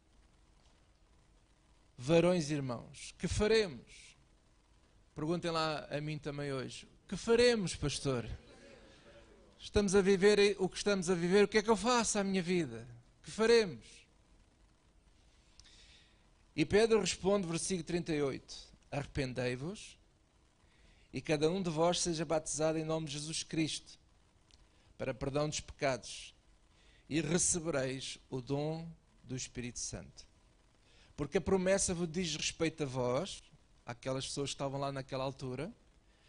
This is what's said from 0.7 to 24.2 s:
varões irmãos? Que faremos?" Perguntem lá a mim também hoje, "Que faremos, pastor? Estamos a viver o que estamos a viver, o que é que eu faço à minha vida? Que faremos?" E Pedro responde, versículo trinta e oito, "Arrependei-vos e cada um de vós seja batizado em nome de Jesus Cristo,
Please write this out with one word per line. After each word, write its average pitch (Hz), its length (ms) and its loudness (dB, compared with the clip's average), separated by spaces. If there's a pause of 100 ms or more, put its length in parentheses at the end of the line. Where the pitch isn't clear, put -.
varões 165 540 4
irmãos? 135 680 -6
Que 185 100 -4
faremos?" 208 880 0 (1000)
Perguntem 165 360 -2
lá 160 400 -2
a 143 100 -4
mim 151 180 -6
também 143 340 -6
hoje, 120 360 -8 (200)
"Que 196 80 -6
faremos, 233 580 4
pastor? 131 540 -2 (1300)
Estamos 208 360 2
a 202 60 8
viver 202 580 6
o 190 100 2
que - 80 -6
estamos 190 320 0
a 185 60 4
viver, 180 300 6
o 202 40 2
que 220 100 4
é 208 40 4
que 208 80 0
eu 226 60 6
faço 220 420 2
à 202 60 0
minha 190 180 0
vida? 151 440 -2 (360)
Que - 80 -14
faremos?" 214 540 4 (2750)
E 156 100 2
Pedro 214 360 6
responde, 190 460 0
versículo 165 380 -4
trinta 170 300 -2
e 147 80 0
oito, - 320 -4 (360)
"Arrependei-vos 131 1080 -4 (1200)
e 135 60 -4
cada 156 280 2
um 190 120 -2
de 175 80 -2
vós 165 300 2
seja 165 260 -2
batizado 156 520 0
em 160 60 -4
nome 160 220 -2
de 139 80 -8
Jesus 151 280 -6
Cristo, - 560 -4 (1000)